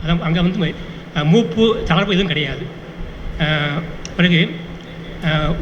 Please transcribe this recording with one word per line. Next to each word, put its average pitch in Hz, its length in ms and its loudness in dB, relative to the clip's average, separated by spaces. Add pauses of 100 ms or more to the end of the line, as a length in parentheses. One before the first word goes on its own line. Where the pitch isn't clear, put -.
அதான் 170 140 4
அங்க 165 220 2
வந்து, 185 340 2 (400)
அஹ், 151 80 0
மூப்பு, 220 640 4
தளர்வு 190 220 4
எதுவும் 196 200 2
கிடையாது. 143 380 -2 (720)
அஹ், 151 420 0 (340)
பிறகு, 180 400 2 (680)
அஹ், 156 380 0